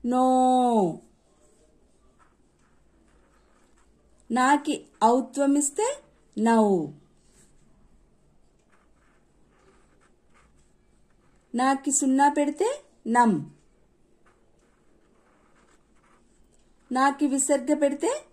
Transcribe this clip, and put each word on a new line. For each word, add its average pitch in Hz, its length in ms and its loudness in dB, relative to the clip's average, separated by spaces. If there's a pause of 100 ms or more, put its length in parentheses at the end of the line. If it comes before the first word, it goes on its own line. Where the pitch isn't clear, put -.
నో. 254 920 2 (3250)
నాకి 277 560 0 (160)
ఔత్వమిస్తే 277 1000 0 (340)
నౌ. 208 500 2 (4000)
నాకి 269 360 -2
సున్నా 277 380 2
పెడితే 294 540 -4 (240)
నం. 226 440 0 (3500)
నాకి 277 360 0
విసర్గ 269 460 -2
పెడితే 294 600 -2